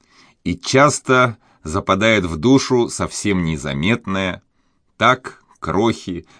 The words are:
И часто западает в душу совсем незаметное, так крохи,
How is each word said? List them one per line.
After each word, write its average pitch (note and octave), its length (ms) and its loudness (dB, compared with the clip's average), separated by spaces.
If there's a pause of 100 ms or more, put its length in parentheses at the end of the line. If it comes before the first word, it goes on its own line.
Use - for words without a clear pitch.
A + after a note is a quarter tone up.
(440)
И F2+ 120 -2
часто B2+ 800 2 (260)
западает G2 600 0
в D#2+ 140 -4
душу B2 500 2
совсем F2+ 560 -4
незаметное, E2 960 -4 (540)
так - 480 -2 (160)
крохи, F#2+ 640 -4 (160)